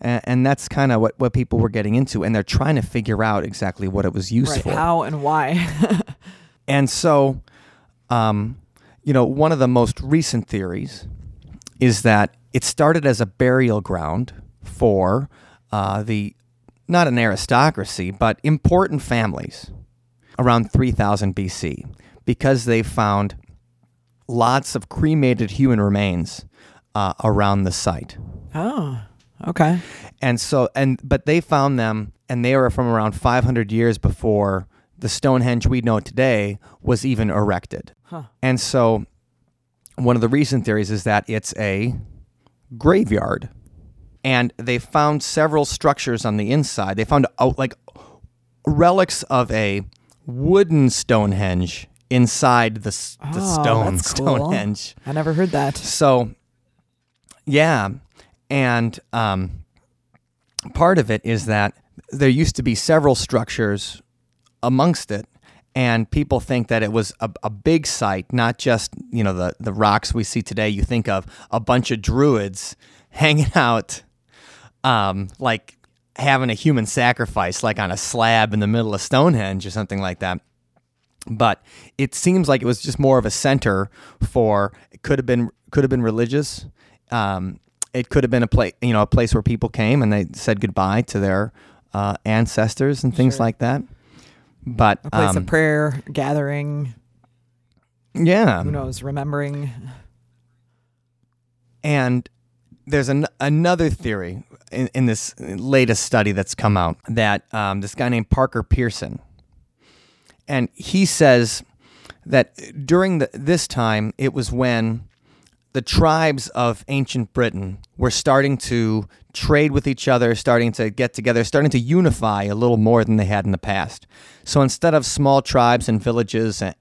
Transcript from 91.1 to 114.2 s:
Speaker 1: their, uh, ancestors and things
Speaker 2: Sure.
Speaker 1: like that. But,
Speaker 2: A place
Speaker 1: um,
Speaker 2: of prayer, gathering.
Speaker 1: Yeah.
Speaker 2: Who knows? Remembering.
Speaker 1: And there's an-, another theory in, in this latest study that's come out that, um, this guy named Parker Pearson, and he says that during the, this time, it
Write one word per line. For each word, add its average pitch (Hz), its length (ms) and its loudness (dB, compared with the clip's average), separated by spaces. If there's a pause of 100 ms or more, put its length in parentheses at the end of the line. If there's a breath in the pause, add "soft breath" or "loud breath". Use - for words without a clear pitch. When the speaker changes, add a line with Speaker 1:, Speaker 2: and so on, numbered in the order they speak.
Speaker 1:
their, 98 320 0 (420 soft breath)
uh, 101 300 -2
ancestors 113 800 0
and 127 100 0
things 131 220 2
Speaker 2:
Sure. 117 100 0
Speaker 1:
like 113 140 -2
that. 127 220 -2 (840 soft breath)
But, 113 380 2
Speaker 2:
A - 80 -14
place 107 200 2
Speaker 1:
um, 92 60 0
Speaker 2:
of 90 80 -2
prayer, 151 560 0 (100)
gathering. 143 840 -4 (1200)
Speaker 1:
Yeah. 165 500 2
Speaker 2:
Who 95 80 -2
knows? 131 320 -6
Remembering. 143 640 -6 (2250 loud breath)
Speaker 1:
And 127 460 0 (560)
there's 135 240 0
an-, 139 180 0 (120)
another 160 500 2
theory 98 540 -6 (280)
in, 123 220 -4
in 127 120 2
this 110 340 -2
latest 117 640 0
study 104 300 2
that's 95 220 -4
come 104 220 2
out 85 200 0 (100)
that, 107 460 0
um, 101 280 -4
this 98 140 -12
guy 123 140 -2
named 117 200 -2
Parker 131 340 0
Pearson, - 560 -4 (1300 soft breath)
and 131 260 -2
he - 320 0
says 123 580 4 (640 loud breath)
that 131 600 -2
during 180 340 2
the, 139 140 0
this 139 340 -2
time, 110 500 -2
it 131 160 -2